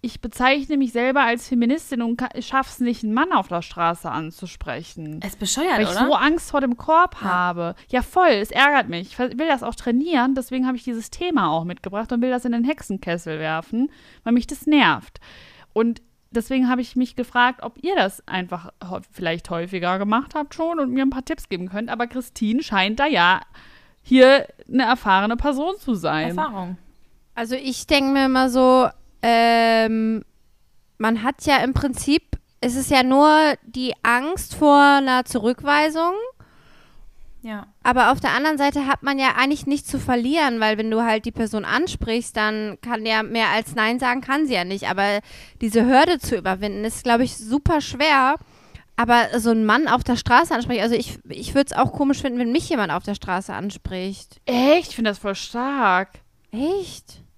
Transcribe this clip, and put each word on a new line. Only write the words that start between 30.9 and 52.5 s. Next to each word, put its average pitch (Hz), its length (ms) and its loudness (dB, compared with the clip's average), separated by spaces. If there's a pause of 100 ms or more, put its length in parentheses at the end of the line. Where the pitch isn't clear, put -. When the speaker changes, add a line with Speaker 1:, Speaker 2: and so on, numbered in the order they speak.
Speaker 3:
man 220 240 -2
hat 269 240 -4
ja 277 160 4
im 254 100 -2
Prinzip, 285 480 0 (400)
es 247 140 -2
ist 269 160 -2
ja 262 100 6
nur 294 600 6
die 254 300 -6 (100)
Angst 269 500 -2
vor 285 260 6
einer 269 460 4
Zurückweisung. 294 880 0 (1300)
Speaker 2:
Ja. 214 260 -12 (160)
Speaker 3:
Aber 247 280 4
auf 269 80 2
der 254 140 0
anderen 294 240 0
Seite 285 300 0
hat 277 160 -2
man 277 160 -2
ja 269 180 2
eigentlich 277 300 0
nichts 285 220 -2
zu 269 100 -4
verlieren, 254 600 0
weil 214 200 0
wenn 220 100 -2
du 220 140 0
halt 220 220 0
die 233 60 -6
Person 220 320 -4
ansprichst, 233 720 -4
dann 214 460 -2
kann 226 240 -6
ja 220 160 0
mehr 220 280 -2
als 220 260 -2
Nein 233 240 0
sagen, 254 220 -2
kann 285 260 -2
sie 247 60 -2
ja 175 100 -2
nicht. 196 260 -6
Aber 196 300 0 (420)
diese 220 240 2
Hürde 285 340 6
zu - 180 -4
überwinden, 190 480 -4
ist, - 180 -8
glaub 233 180 2
ich, 247 160 -2
super 285 440 0
schwer. 269 540 2 (600)
Aber 240 440 2
so 233 120 2
einen 220 140 2
Mann 254 220 2
auf 247 160 0
der 247 120 0
Straße 294 400 2
ansprechen, 240 260 -2
also 233 140 0
ich, - 320 -4
ich - 260 -12
würd's 277 200 2
auch - 200 0
komisch 277 280 0
finden, 247 180 -4
wenn 233 120 -2